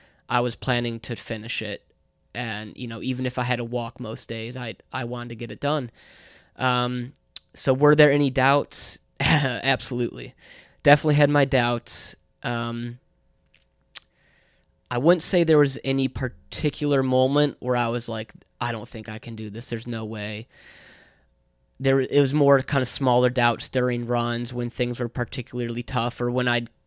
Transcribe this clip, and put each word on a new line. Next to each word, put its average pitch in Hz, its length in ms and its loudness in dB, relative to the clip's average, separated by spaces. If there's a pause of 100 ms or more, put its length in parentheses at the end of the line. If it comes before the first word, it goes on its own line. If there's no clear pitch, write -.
(280)
I 123 120 2
was 123 160 -2
planning 120 440 -2
to - 160 -6
finish 110 440 -8
it. 104 240 -8 (500)
And, 110 420 -8
you 123 120 -8
know, 113 140 -8
even 127 240 -2
if 123 120 -4
I 127 40 -2
had 123 140 0
to 120 80 -4
walk 117 360 -6
most 117 280 -8
days, 117 280 -8
I, 123 200 -10 (160)
I 131 120 -6
wanted 120 240 -8
to 117 80 -10
get 117 140 -10
it 117 100 -12
done. 143 300 -2 (640)
Um, 123 560 -2 (420)
so - 180 2
were 147 220 6
there 147 160 8
any 143 200 4
doubts? 135 680 0 (100)
<laughs> - 120 -14
Absolutely. 127 1120 0 (480)
Definitely 147 320 6
had 147 160 6
my 147 160 4
doubts. 120 720 -2 (260)
Um, 117 560 -6 (1900)
I 123 80 -2
wouldn't 160 240 4
say 175 200 2
there 156 160 6
was 139 240 2
any 135 240 0
particular 139 960 -2
moment 131 580 2
where 123 160 -2
I 120 120 0
was 117 220 -4
like, 110 240 -8 (260)
"I 120 100 -2
don't 113 180 -8
think 110 200 -12
I 110 100 -10
can 117 160 -12
do 107 140 -8
this. 107 220 -10
There's 113 160 -6
no 117 180 -6
way." 107 420 -8 (1300)
There, 135 200 4
it 131 200 2
was 135 140 2
more 139 260 6
kind 131 220 0
of 127 60 -2
smaller 123 420 2
doubts 120 400 0
during 123 360 0
runs 120 460 -2
when 120 180 -4
things 123 300 -4
were 123 80 -2
particularly 120 720 -6
tough 120 380 -4
or 123 100 0
when 123 160 0
I'd 120 240 0 (160)